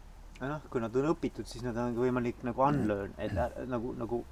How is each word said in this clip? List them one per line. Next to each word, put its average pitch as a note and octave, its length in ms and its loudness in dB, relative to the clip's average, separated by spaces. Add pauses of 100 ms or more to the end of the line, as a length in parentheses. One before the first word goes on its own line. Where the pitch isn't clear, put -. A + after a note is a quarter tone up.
(360)
Ja B2+ 120 -4
noh, D3+ 200 -4
kui B2+ 120 0
nad A2+ 160 0
on C#3+ 140 6
õpitud, B2+ 360 0
siis A#2 180 -10
nad A#2 120 -2
on A#2+ 200 0
võimalik B2 460 2
nagu B2 200 0
unlearn, G#2+ 540 4
et G#2+ 160 -2
ä-, G2+ 340 0
nagu, B2 260 -2
nagu, A#2 400 -2